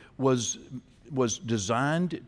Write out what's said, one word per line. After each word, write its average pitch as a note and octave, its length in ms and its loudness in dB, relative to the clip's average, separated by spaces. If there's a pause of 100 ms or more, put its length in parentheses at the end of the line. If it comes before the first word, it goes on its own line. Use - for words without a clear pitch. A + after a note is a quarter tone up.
(180)
was, B2+ 400 2 (540)
was B2+ 260 0
designed B2+ 920 0